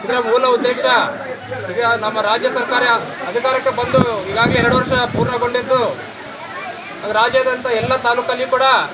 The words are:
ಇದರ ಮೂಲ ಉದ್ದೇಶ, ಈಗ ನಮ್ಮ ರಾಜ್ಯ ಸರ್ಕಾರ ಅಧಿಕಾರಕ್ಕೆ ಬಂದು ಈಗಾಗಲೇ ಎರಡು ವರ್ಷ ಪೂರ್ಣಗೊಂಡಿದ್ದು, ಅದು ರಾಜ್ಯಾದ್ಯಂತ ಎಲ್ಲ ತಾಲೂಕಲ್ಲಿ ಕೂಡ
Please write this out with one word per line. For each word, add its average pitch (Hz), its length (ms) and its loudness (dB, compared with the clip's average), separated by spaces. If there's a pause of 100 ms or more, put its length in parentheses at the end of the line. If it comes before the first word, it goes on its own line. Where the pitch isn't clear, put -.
ಇದರ 494 160 -2
ಮೂಲ 480 260 2 (100)
ಉದ್ದೇಶ, 247 280 0 (880)
ಈಗ 233 140 0
ನಮ್ಮ 220 360 0
ರಾಜ್ಯ 208 360 0
ಸರ್ಕಾರ 247 260 0 (460)
ಅಧಿಕಾರಕ್ಕೆ 254 400 0 (100)
ಬಂದು 254 220 4 (280)
ಈಗಾಗಲೇ 240 300 2
ಎರಡು 240 160 4
ವರ್ಷ 254 160 0
ಪೂರ್ಣಗೊಂಡಿದ್ದು, 240 880 0 (1200)
ಅದು 208 180 -4
ರಾಜ್ಯಾದ್ಯಂತ 247 440 2
ಎಲ್ಲ 233 300 0 (120)
ತಾಲೂಕಲ್ಲಿ 247 380 0 (100)
ಕೂಡ 262 80 2 (300)